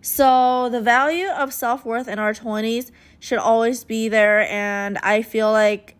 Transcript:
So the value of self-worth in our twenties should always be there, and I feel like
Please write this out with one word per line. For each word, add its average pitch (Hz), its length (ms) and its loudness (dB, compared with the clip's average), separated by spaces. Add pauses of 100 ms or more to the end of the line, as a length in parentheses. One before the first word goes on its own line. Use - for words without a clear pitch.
So 254 680 2
the 240 120 -4
value 285 480 2
of 277 240 -4
self-worth 247 560 -6
in 202 100 -8
our 214 160 -2
twenties 226 560 -6 (300)
should - 180 -4
always 226 460 0
be 220 240 -4
there, 208 320 4 (100)
and 202 540 -4
I 214 180 2
feel 220 300 0
like 214 480 0